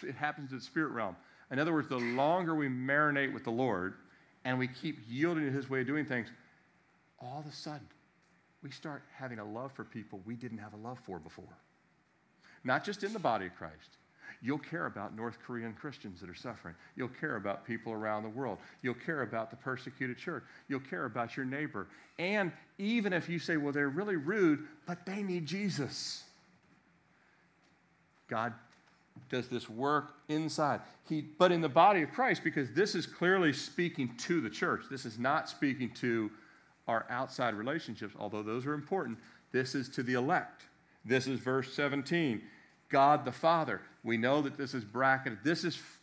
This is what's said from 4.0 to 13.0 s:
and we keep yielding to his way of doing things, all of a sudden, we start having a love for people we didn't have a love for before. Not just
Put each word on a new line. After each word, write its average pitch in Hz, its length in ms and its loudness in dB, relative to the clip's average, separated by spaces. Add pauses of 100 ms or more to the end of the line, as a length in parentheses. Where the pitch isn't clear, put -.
and 127 120 0
we 127 80 2
keep 143 400 -6
yielding 156 380 2
to 131 80 0
his 131 160 -2
way 131 140 2
of 120 40 0
doing 143 200 0
things, 120 220 -2 (880)
all 127 220 -10
of 147 60 -12
a 147 60 -12
sudden, 147 340 -10 (760)
we 143 80 -12
start 143 320 -10 (100)
having 123 280 -8
a 104 40 -8
love 120 280 -8
for 120 120 -10
people 104 400 -10
we 117 120 -8
didn't 113 220 -10
have 104 140 -12
a 110 60 -16
love 120 220 -10
for 90 180 -10
before. 82 360 -16 (1080)
Not 127 220 2
just 202 200 -6